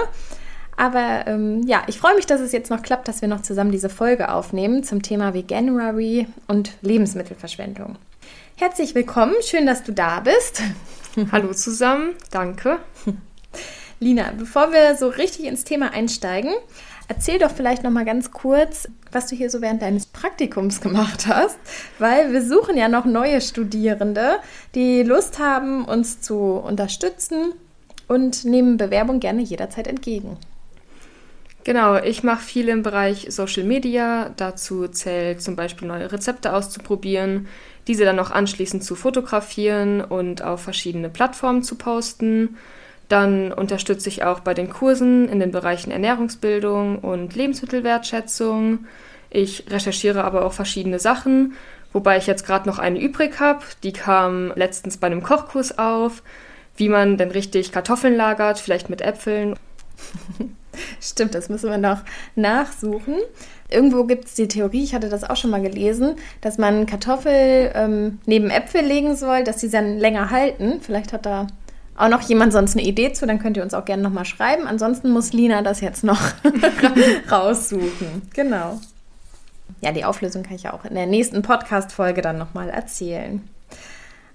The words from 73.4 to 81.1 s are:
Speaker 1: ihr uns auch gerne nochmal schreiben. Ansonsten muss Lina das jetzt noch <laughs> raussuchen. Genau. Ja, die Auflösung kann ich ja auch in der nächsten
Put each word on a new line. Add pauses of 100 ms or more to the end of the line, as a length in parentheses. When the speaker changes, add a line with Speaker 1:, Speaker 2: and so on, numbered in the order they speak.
Speaker 1:
ihr
uns
auch
gerne
nochmal
schreiben.
Ansonsten
muss
Lina
das
jetzt
noch (560)
<laughs>
raussuchen. (120)
Genau. (1040)
Ja,
die
Auflösung
kann
ich
ja
auch
in
der
nächsten